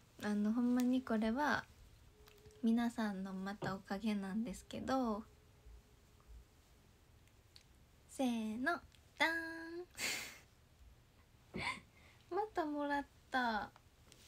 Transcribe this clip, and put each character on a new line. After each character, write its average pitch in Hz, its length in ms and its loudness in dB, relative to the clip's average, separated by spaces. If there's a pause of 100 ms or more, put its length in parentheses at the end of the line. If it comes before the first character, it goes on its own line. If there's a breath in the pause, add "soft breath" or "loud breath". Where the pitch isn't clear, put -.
(240 loud breath)
あ 208 100 0
の、 208 200 4
ほ 240 80 4
ん 240 140 6
ま 254 60 4
に 254 200 4
こ 226 160 0
れ 220 140 2
は 269 340 2 (1000)
皆 233 260 4
さ 220 220 -2
ん 190 120 -4
の 190 100 -6
ま 190 220 -4
た 190 200 -4
お 190 40 -8
か 196 180 -6
げ 208 180 0
な 196 180 -2
ん 220 100 0
で 247 100 -4
す - 140 -12
け - 140 -8
ど、 233 420 0 (2750)
せ - 140 -4
ー 226 360 0
の、 311 220 0 (360)
ダ 294 100 4
ー - 20 4
ン。 - 20 0 (2250 loud breath)
<laughs> - 80 -4 (680 loud breath)
ま 403 240 0
た 339 120 0
も 294 220 -2
ら 285 120 2
っ 277 60 -4 (240)
た。 233 420 0 (560)